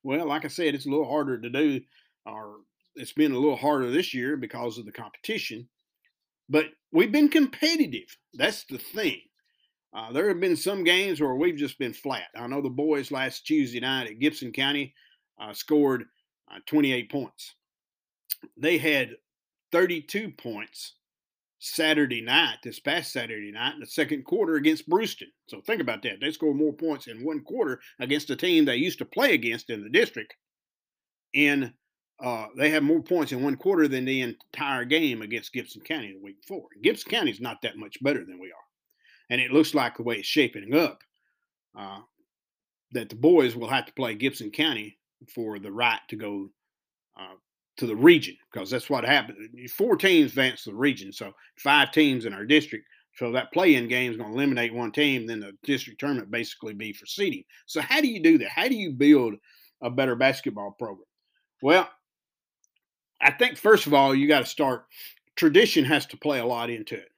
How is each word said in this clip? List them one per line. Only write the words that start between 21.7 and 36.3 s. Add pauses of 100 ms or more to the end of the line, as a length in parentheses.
night,
this
past
Saturday
night,
in
the
second
quarter
against
Brewston. (160)
So
think
about
that.
They
scored
more
points
in
one
quarter (180)
against
a
team
they
used
to
play
against
in
the
district. (1000)
And, (460)
uh, (100)
they
had
more
points
in
one
quarter
than
the
entire
game
against
Gibson
County
the
week